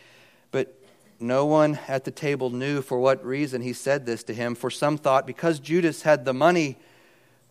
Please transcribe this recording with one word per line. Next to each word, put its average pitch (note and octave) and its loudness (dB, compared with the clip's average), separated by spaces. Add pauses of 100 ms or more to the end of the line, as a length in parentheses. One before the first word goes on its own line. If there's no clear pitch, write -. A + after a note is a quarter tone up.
(500)
But - -2 (440)
no B2+ 2
one D3+ 4
at C3+ -4
the D3+ -8
table C#3 -4
knew C3+ -4
for B2+ -2
what C3 2
reason C3 -4
he B2 -4
said C3+ -2
this A2+ -4
to A2 -8
him, A#2+ -4
for B2+ -4
some D3 0
thought, C3+ 2
because D3+ -2
Judas D#3 0
had C#3+ 4
the C3 0
money D3+ 2 (720)